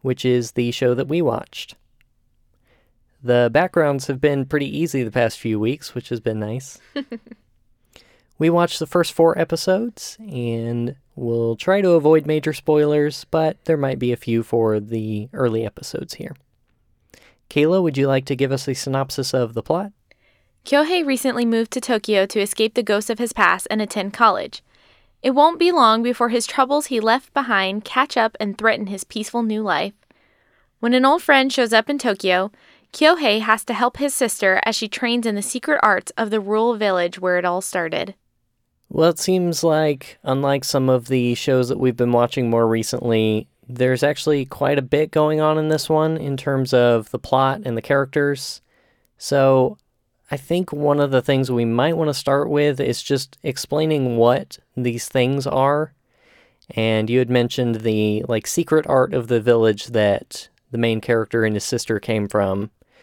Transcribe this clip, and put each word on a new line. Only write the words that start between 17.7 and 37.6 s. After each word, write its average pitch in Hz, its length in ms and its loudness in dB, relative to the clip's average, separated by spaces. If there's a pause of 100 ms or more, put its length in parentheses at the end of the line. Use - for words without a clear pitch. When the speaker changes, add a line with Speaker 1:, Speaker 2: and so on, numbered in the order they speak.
Speaker 1:
would 147 160 0
you 139 80 2
like 135 200 0
to 139 100 -4
give 135 160 0
us 135 160 -4
a 131 60 -2
synopsis 135 600 -4
of 117 200 -2
the 113 80 -4
plot? 190 300 -2 (720)
Speaker 2:
Kyohei 311 400 2
recently 254 400 -2
moved 226 280 0
to 254 80 -4
Tokyo 214 460 0
to 202 140 -2
escape 214 340 -2
the 247 100 0
ghosts 208 260 0
of 214 80 -4
his 226 140 -4
past 185 380 2
and 214 120 -2
attend 202 320 -6
college. - 480 0 (600)
It 269 100 2
won't 311 260 4
be 339 120 4
long 233 320 4
before 240 280 0
his 240 160 -2
troubles 277 400 0
he 247 120 -4
left 226 360 0
behind 208 500 -2
catch - 320 0
up 226 240 0
and 202 160 -4
threaten 214 300 0
his 190 180 -10
peaceful 226 380 -6
new 214 200 -2
life. 185 300 -2 (840)
When 240 160 0
an 254 100 4
old 302 180 2
friend 269 300 4
shows 233 220 2
up 220 160 2
in 285 80 -2
Tokyo, 196 520 0 (440)
Kyohei 302 480 4
has 220 240 0
to 233 80 -4
help 247 240 -2
his 277 160 -2
sister 202 500 0
as 220 100 0
she 220 140 -6
trains 233 380 -2
in 214 80 -2
the 202 80 -4
secret - 400 -2
arts 202 340 2
of 220 140 -4
the 214 100 0
rural 214 360 0
village 185 420 0
where 180 180 0
it 180 80 0
all 180 160 -2